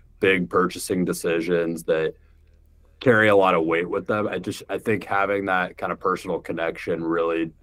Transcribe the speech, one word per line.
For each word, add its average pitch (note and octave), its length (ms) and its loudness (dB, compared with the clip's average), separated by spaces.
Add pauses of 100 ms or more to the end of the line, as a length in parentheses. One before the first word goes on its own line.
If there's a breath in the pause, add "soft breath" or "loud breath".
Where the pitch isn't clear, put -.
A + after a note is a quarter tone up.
(180 soft breath)
big F#2+ 300 2
purchasing F#2 560 0
decisions E2+ 760 -2
that D#2+ 300 0 (880)
carry A2 260 6
a G2+ 80 6
lot F#2+ 180 6
of E2 120 2
weight E2 240 0
with - 180 -4
them. G#2+ 220 -2
I F#2 100 -4
just, G2 300 -8
I G2 80 -4
think G2+ 260 -2
having G2 440 0
that F2+ 300 -2
kind F#2 140 -4
of E2 80 -8
personal F#2 400 -2
connection E2 640 -4
really E2 480 -2 (120)